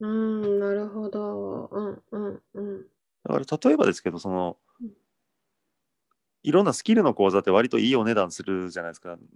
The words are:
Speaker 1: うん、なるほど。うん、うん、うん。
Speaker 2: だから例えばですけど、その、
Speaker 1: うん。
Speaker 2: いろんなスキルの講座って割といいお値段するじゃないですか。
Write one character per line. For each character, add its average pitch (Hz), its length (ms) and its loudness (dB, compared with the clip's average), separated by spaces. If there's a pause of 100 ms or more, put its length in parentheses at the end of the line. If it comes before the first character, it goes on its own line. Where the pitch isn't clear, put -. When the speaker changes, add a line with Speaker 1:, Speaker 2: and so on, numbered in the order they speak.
Speaker 1:
う 214 60 -6
ん、 214 520 -2
な 202 140 -2
る 208 160 -4
ほ 214 200 -8
ど。 208 600 -8
う 208 100 -6
ん、 196 200 -10 (100)
う 208 80 -8
ん、 202 220 -8 (140)
う 202 60 -10
ん。 196 240 -10 (380)
Speaker 2:
だ - 100 -4
か 143 60 0
ら 151 300 0
例 311 60 6
え - 20 4
ば - 80 2
で 90 80 4
す - 80 -12
け - 100 -4
ど、 85 60 -8
そ 95 120 -8
の、 90 280 -4 (240)
Speaker 1:
う 240 40 -10
ん。 214 40 -14 (1500)
Speaker 2:
い 147 80 0
ろ 185 120 6
ん - 20 0
な 143 80 2
ス - 80 -8
キ 220 140 4
ル 220 80 6
の 127 100 4
講 98 160 4
座 95 100 4
っ - 40 4
て 95 80 2
割 113 180 6
と 120 80 2
い 110 120 4
い 135 60 4
お 113 80 2
値 110 120 2
段 92 160 2
す - 100 -10
る 92 300 -4
じ 90 80 -10
ゃ - 20 -6
な 85 80 -8
い - 20 -8
で 82 40 -16
す - 40 -20
か。 87 180 -14 (180)